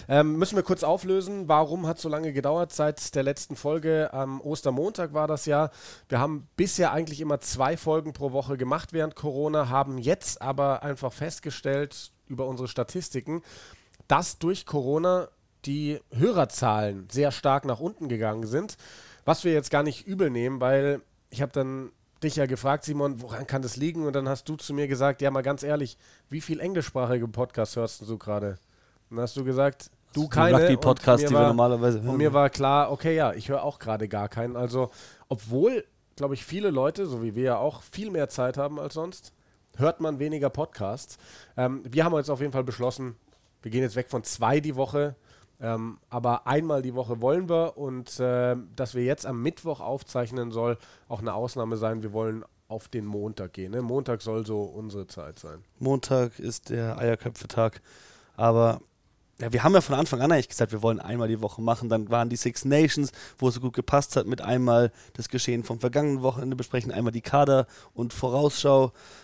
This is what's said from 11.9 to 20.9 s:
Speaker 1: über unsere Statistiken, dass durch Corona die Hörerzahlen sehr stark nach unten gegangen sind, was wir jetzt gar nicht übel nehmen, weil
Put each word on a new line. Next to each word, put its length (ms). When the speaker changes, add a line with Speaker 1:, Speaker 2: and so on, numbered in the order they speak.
Speaker 1:
über 180
unsere 220
Statistiken, 760
dass 300
durch 300
Corona 600
die 340
Hörerzahlen 1000
sehr 220
stark 340
nach 140
unten 300
gegangen 360
sind, 320
was 180
wir 100
jetzt 180
gar 120
nicht 220
übel 240
nehmen, 320
weil 400